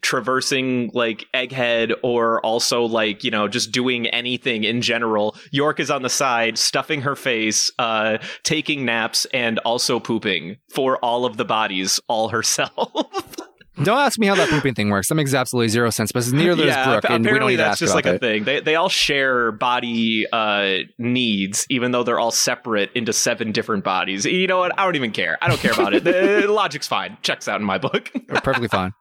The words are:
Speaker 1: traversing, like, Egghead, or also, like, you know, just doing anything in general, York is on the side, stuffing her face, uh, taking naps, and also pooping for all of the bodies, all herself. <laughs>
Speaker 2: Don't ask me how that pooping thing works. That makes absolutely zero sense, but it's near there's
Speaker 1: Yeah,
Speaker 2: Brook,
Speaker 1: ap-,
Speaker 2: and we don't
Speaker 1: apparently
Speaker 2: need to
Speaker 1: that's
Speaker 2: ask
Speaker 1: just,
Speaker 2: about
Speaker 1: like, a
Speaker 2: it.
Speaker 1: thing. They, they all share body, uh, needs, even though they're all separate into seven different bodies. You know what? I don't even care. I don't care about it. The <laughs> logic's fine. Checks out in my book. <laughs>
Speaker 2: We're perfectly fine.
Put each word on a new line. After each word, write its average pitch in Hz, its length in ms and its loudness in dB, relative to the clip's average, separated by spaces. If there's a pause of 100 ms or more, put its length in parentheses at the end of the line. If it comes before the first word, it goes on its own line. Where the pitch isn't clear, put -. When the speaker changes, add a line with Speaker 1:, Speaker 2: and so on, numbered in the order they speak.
Speaker 1:
traversing, 127 920 0
like, 113 400 -2
Egghead, 120 600 0 (100)
or 117 420 2
also, 120 380 0
like, 110 400 0
you 123 80 -2
know, 104 160 2
just 110 240 -2
doing 123 360 -2
anything 120 580 -2
in 117 160 0
general, 110 560 0 (140)
York 143 280 0
is 143 100 -2
on 139 120 0
the 127 80 -2
side, 117 480 0
stuffing 147 460 -2
her 139 120 -2
face, 110 640 0
uh, 110 380 0 (260)
taking 151 400 -2
naps, 117 500 -2
and 117 260 0
also 117 420 0
pooping 98 560 -2 (120)
for 131 280 0
all 120 280 0
of 113 120 -4
the 120 80 -2
bodies, 101 640 -2
all 110 180 0
herself. 117 720 -2
<laughs> 311 40 -2 (840)
Speaker 2:
Don't 208 140 2
ask 277 220 0
me 208 80 4
how 196 80 4
that 170 140 2
pooping 143 260 0
thing 104 160 0
works. 98 180 0
That 156 60 0
makes 139 180 0
absolutely 127 360 0
zero 117 200 2
sense, 107 220 -2
but 127 80 0
it's 120 120 -2
near 165 220 4
there's 160 140 2
Speaker 1:
Yeah, 135 180 2
Speaker 2:
Brook, 135 200 2
Speaker 1:
ap-, - 40 2
Speaker 2:
and 113 160 2
we - 60 4
don't - 60 4
Speaker 1:
apparently 127 160 2
Speaker 2:
need 120 40 2
to - 60 2
Speaker 1:
that's - 80 2
Speaker 2:
ask - 80 -2
Speaker 1:
just, 151 140 2
Speaker 2:
about 90 120 2
Speaker 1:
like, - 0 -
a 90 120 2
Speaker 2:
it. - 40 -4
Speaker 1:
thing. 107 220 0
They, 131 160 0
they 156 160 0
all 170 120 2
share 131 640 2
body, 117 800 0
uh, 104 460 2 (220)
needs, 113 720 0
even 127 200 0
though 123 120 0
they're 117 160 0
all 117 100 2
separate 110 640 -2
into 117 180 -2
seven 110 400 0
different 104 320 -2
bodies. 95 420 -2
You 185 200 0
know 185 140 0
what? 180 200 -2
I 196 60 2
don't 180 100 0
even 123 160 -2
care. 85 300 -2
I - 60 0
don't - 120 2
care 131 120 0
about 101 240 2
it. - 80 2
The 190 440 4
<laughs> - 20 0
logic's 185 380 0
fine. 101 360 -4
Checks - 240 -4
out 104 140 -2
in 107 40 -2
my 95 140 0
book. - 320 -4 (100)
<laughs> - 80 -20
Speaker 2:
We're - 120 -2
perfectly 127 260 -2
fine. 95 340 -2